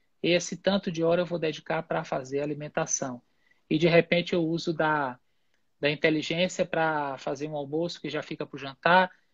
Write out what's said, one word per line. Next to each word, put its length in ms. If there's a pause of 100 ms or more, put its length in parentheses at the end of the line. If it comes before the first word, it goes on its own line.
(220)
Esse 340
tanto 340
de 140
hora 180
eu 40
vou 120
dedicar 460
pra 200
fazer 360
a 40
alimentação. 800 (480)
E, 80
de 100
repente, 460
eu 100
uso 300
da, 440 (600)
da 100
inteligência 760
pra 520
fazer 300
um 80
almoço 440
que 100
já 120
fica 240
pro 120
jantar. 520 (240)